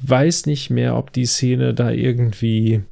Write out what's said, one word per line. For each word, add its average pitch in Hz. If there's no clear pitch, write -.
weiß 143
nicht 147
mehr, 120
ob 123
die 127
Szene 123
da 120
irgendwie 113